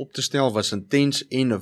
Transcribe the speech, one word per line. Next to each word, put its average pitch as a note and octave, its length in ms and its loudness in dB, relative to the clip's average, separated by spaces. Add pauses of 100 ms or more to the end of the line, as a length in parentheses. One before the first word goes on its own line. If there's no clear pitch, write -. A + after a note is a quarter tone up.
op - 140 -14
te C3+ 80 -4
stel C3+ 300 0
was G#2 220 0
intens C#3 460 0 (180)
en B2 220 2